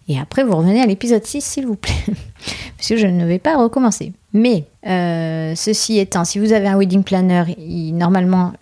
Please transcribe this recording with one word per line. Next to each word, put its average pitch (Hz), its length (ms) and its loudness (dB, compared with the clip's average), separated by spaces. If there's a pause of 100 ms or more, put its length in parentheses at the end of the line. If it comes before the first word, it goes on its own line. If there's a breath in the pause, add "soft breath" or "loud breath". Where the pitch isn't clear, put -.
(100)
et 139 80 -2
après, - 240 -4
vous 220 140 2
revenez 185 240 4
à 254 60 4
l'épisode 214 400 0
six, 285 180 -8
s'il 269 220 -6
vous 220 100 -4
plaît, - 160 -6 (140)
<laughs> 214 80 -4 (640 loud breath)
parce - 120 -8
que 220 80 2
je 220 100 2
ne 175 200 2
vais 175 120 0
pas 311 180 0
recommencer. 233 560 0 (200)
Mais, 214 320 2 (220)
euh, 165 680 -2
ceci 214 440 -2
étant, 190 260 0
si 170 140 -4
vous 214 140 2
avez 208 140 2
un 196 120 2
wedding 196 240 2
planner, 180 560 2
il, 165 340 -6
normalement, 180 680 2